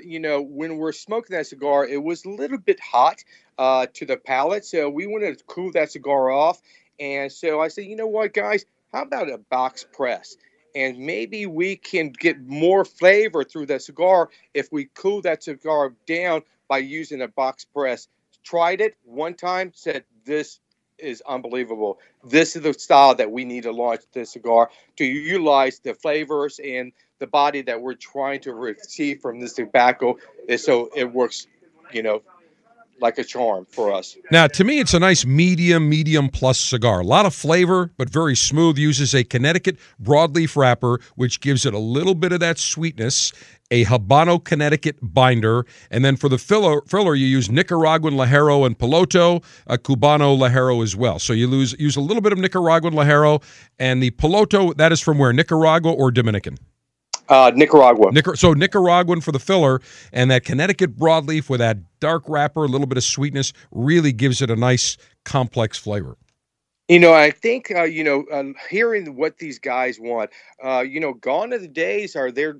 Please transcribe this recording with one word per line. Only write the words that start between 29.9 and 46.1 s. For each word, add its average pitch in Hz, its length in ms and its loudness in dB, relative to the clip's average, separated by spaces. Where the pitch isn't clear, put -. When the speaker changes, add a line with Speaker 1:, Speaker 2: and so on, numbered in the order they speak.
Speaker 1:
And 120 100 -2
so 120 360 0
it 123 180 -6
works, 123 340 -6
you 113 100 -8
know, 107 200 -4
like 117 180 -2
a 123 60 -6
charm 110 440 -6
for 104 240 -4
us. 92 240 -8
Speaker 2:
Now, 160 160 6
to 185 160 0
me, 285 160 2
it's 202 160 0
a 165 60 2
nice 185 260 2
medium, 165 600 2
medium 156 400 0
plus 131 320 0
cigar. 110 400 0
A 90 40 -4
lot 180 220 4
of 165 80 -2
flavor, 175 600 0
but 131 120 -6
very 151 280 0
smooth. 156 420 2
Uses 143 340 0
a 127 120 2
Connecticut 165 520 -2
broadleaf 151 540 2
wrapper, 123 460 2
which 127 240 -4
gives 135 260 0
it 107 80 -2
a 104 60 -4
little 143 340 0
bit 175 160 -2
of 180 80 -2
that 165 220 -2
sweetness, 151 720 -4
a 120 140 4
Habano 139 520 4
Connecticut 151 640 -2
binder, 117 640 2
and 123 140 0
then 135 100 4